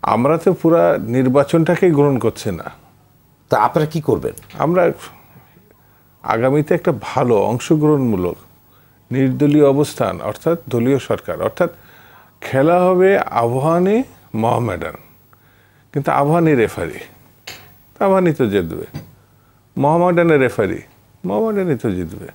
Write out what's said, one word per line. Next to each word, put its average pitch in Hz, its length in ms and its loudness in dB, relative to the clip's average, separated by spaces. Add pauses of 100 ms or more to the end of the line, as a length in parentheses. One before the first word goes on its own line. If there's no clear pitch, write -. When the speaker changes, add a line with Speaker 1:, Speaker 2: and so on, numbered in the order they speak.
Speaker 1:
আমরা 131 360 2
তো 180 160 2
পুরা 170 480 2
নির্বাচনটাকেই 139 880 2
গ্রহণ 143 280 2
করছি 110 320 -4
না। - 200 -10 (760)
Speaker 2:
তা 120 100 2
আপনারা 135 260 2
কি 156 160 -6
করবেন? 110 320 -2 (260)
Speaker 1:
আমরা 170 320 0 (1300)
আগামীতে 131 520 0
একটা 165 260 -2
ভালো 123 400 0
অংশগ্রহণমূলক 117 920 0 (760)
নির্দলীয় 139 580 4
অবস্থান, 127 520 -2
অর্থাৎ 160 380 -4 (100)
দলীয় 123 300 0
সরকার, 87 420 -6
অর্থাৎ 135 280 -2 (720)
খেলা 156 380 2
হবে 185 380 4
আবাহনী 165 880 0 (320)
মোহামেডান, 110 580 -2 (1000)
কিন্তু 147 180 -2
আবাহনী 151 440 2
রেফারি, 90 440 -2 (1000)
আবাহনী 190 340 2
তো 139 120 0
জিতবে, 95 400 -2 (920)
মোহামেডানের 170 600 2
রেফারি, 113 420 -2 (440)
মোহামেডানই 202 520 -2
তো 113 140 -4
জিতবে। 90 440 -8